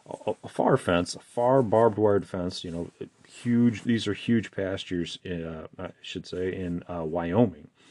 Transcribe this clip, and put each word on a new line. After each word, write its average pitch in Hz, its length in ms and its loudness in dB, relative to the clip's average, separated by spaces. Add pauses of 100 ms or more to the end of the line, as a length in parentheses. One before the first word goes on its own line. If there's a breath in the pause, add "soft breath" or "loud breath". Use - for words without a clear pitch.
a, - 240 -6 (100)
a - 60 -12
far - 280 2
fence, 87 380 0
a - 40 -16
far 127 420 2
barbed 110 360 4
wired 101 300 2
fence, 92 360 -6
you 87 80 -10
know, 82 180 -8 (380)
huge, 120 560 2
these 113 240 0
are 101 60 0
huge - 380 0
pastures, 92 720 -4
uh, 82 420 -8 (120)
I 90 100 -10 (120)
should - 240 -10
say, 92 280 -4
in, 87 360 -6
uh, 85 140 -6
Wyoming. 87 640 2 (240 loud breath)